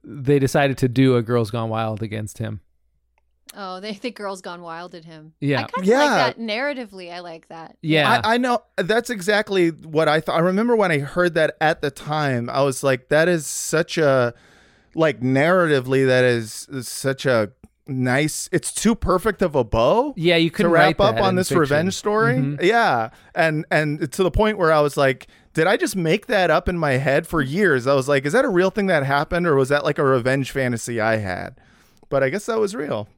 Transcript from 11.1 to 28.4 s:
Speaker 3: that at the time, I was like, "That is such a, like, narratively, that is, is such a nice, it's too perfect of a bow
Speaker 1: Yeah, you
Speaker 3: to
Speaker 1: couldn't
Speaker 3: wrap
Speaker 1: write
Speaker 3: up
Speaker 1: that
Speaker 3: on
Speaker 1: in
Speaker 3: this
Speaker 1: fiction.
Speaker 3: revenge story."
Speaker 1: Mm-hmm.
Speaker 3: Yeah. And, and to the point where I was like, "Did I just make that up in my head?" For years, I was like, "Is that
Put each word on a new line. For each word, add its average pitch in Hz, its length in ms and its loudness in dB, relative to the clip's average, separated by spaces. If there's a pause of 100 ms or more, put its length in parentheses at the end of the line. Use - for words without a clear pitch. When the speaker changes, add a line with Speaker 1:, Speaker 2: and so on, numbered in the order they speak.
Speaker 3:
that 156 260 0
at 160 220 0
the 143 80 -2
time, 139 580 -4
I 135 140 0
was 139 200 -2
like, 131 280 0
"That 160 180 4
is 165 180 0
such - 520 -4
a, 135 340 2 (640)
like, 151 260 0
narratively, 135 880 2
that 127 180 4
is, 117 480 -2
is 127 160 -10
such - 380 -6
a 110 260 2 (340)
nice, 131 680 -2
it's - 200 -2
too 226 220 0
perfect - 480 -2
of 160 140 -2
a 123 80 2
bow 165 520 0
Speaker 1:
Yeah, 170 200 2
you 165 120 2
Speaker 3:
to - 80 -6
Speaker 1:
couldn't 170 160 2
Speaker 3:
wrap 165 260 4
Speaker 1:
write 196 100 4
Speaker 3:
up 220 80 0
Speaker 1:
that 117 60 0
Speaker 3:
on 190 80 2
Speaker 1:
in 185 60 0
Speaker 3:
this 185 140 -2
Speaker 1:
fiction. 170 100 2
Speaker 3:
revenge 151 340 0
story." 220 420 0
Speaker 1:
Mm-hmm. 147 280 -2
Speaker 3:
Yeah. 175 460 2 (240)
And, 160 360 0
and 151 420 -2
to 190 100 -2
the 180 80 2
point 214 260 0
where 165 160 2
I 151 80 4
was 147 160 0
like, 135 300 0 (260)
"Did 160 140 2
I 214 100 4
just 285 180 -2
make 180 340 0
that 190 220 2
up 170 200 2
in 175 80 -4
my 147 140 0
head?" 139 340 0
For 156 160 -2
years, 139 440 0
I 139 60 2
was 135 160 2
like, 139 160 2
"Is 143 80 -2
that 262 140 2